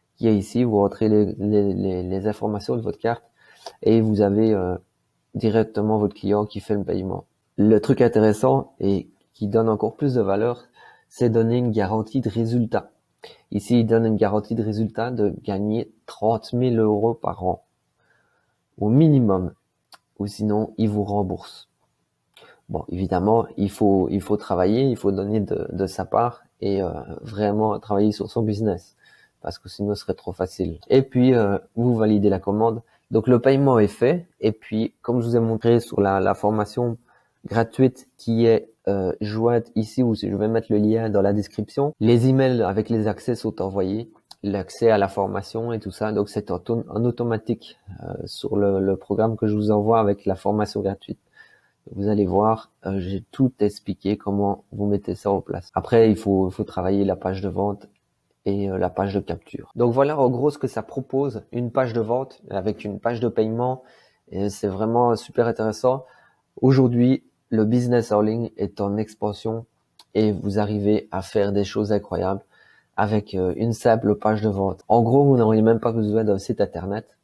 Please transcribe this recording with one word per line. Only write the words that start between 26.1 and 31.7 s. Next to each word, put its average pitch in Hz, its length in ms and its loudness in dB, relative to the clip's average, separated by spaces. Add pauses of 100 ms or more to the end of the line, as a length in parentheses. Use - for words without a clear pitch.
et, 98 220 -2
euh, 90 80 -4 (300)
vraiment 107 580 -2
travailler 104 340 0
sur 104 180 -8
son 117 120 -2
business, 104 540 -4 (460)
parce - 160 -12
que - 100 -20
sinon, 101 260 -6
ce 101 60 -10
serait - 140 -8
trop - 180 -12
facile. 90 460 -6 (100)
Et 135 140 4
puis, 127 320 2
euh, 101 240 2 (180)